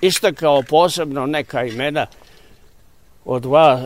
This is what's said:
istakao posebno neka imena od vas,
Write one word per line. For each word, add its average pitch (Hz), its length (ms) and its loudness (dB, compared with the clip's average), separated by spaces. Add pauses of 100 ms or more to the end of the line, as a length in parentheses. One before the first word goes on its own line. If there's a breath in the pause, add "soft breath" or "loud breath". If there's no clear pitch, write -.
istakao 160 600 0
posebno 151 640 0
neka 143 380 -4
imena 127 440 -4 (1160 soft breath)
od 123 200 -6
vas, 139 400 4